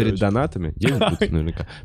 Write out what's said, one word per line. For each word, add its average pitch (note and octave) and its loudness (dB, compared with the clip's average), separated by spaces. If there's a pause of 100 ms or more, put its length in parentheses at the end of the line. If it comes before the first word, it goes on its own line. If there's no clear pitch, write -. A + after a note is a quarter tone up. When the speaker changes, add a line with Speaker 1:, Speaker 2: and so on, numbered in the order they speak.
Speaker 1:
перед A2 4
Speaker 2:
вообще? F#2+ 0
Speaker 1:
донатами, G2+ 0
есть C3 2
Speaker 2:
<laughs> - 2
Speaker 1:
тут G#3 2
наверняка. D#2+ -2 (160)